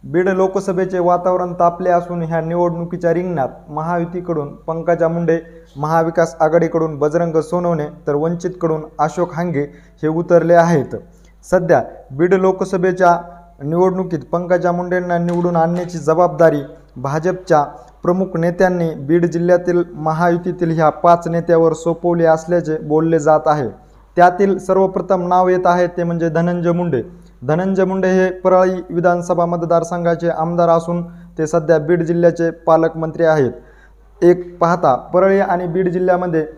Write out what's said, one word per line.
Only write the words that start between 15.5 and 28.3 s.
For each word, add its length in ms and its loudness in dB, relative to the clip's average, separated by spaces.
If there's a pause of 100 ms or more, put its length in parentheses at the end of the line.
आणण्याची 420 -2
जबाबदारी 640 2 (340)
भाजपच्या 680 0 (400)
प्रमुख 340 -2
नेत्यांनी 640 0
बीड 280 0
जिल्ह्यातील 560 0 (120)
महायुतीतील 760 -2
ह्या 200 2
पाच 380 2
नेत्यावर 460 2
सोपवली 520 -2
असल्याचे 520 0
बोलले 400 0
जात 280 2
आहे. 220 0 (480)
त्यातील 420 4
सर्वप्रथम 720 0
नाव 200 2
येत 180 2
आहे 200 4
ते 180 -4
म्हणजे 240 -2
धनंजय 440 0
मुंडे. 280 -2 (420)
धनंजय 420 0
मुंडे 240 0
हे 200 2 (120)